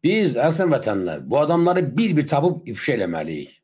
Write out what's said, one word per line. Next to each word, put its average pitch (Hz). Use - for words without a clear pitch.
Biz, 185
əslən 160
vətənlər, 98
bu 113
adamları 170
bir-bir 160
tapıb 160
ifşa 120
eləməliyik. 82